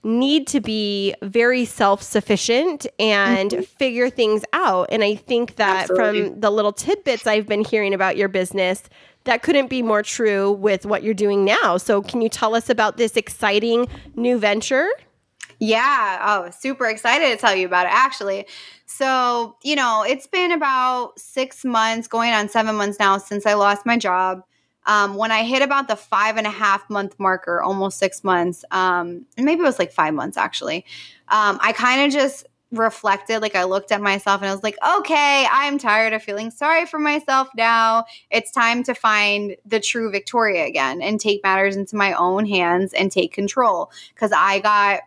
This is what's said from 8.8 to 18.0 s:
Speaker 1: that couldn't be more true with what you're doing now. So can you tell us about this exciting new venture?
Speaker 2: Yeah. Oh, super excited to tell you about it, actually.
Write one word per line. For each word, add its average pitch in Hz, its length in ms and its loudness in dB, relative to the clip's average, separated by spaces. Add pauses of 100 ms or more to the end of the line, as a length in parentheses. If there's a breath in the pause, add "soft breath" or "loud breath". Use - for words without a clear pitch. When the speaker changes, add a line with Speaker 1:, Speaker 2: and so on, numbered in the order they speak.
Speaker 1:
that 240 180 0
couldn't 277 260 2
be 262 140 -4
more 214 200 0
true 202 500 0
with 196 320 0
what 202 180 -2
you're 214 120 -2
doing 202 320 2
now. 202 320 2
So 202 240 0
can 233 180 -6
you 226 80 0
tell 220 260 -2
us 226 140 -2
about 220 300 0
this 226 180 0
exciting 226 720 0 (260 loud breath)
new 240 240 0
venture? 220 500 0 (720)
Speaker 2:
Yeah. 220 600 0
Oh, 190 280 0
super 262 360 -6
excited 240 440 2
to 220 80 -2
tell 208 160 4
you 185 120 0
about 180 200 2
it, - 60 0
actually. 202 540 0 (380 loud breath)